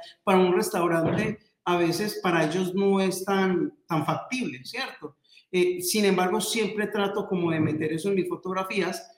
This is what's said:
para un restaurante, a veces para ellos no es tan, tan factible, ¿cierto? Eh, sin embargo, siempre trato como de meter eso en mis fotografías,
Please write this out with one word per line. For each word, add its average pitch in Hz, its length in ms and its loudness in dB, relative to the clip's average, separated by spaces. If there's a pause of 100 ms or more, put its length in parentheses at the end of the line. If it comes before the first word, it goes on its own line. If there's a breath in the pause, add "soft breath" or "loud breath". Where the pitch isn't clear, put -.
(220 loud breath)
para 185 160 4
un 180 160 6
restaurante, 180 840 0 (260)
a 175 120 0
veces 175 460 0
para 170 220 2
ellos 175 300 -2
no 196 260 4
es 185 240 -2
tan, 185 480 0 (160)
tan 156 180 -2
factible, 160 580 -4
¿cierto? - 520 -12 (340 soft breath)
Eh, 180 320 2
sin 208 220 2
embargo, 185 360 2
siempre 208 480 -2
trato 202 380 -2
como 170 240 0
de 160 100 0
meter 156 320 0
eso 165 160 -4
en 196 80 0
mis 175 120 0
fotografías, 190 880 -4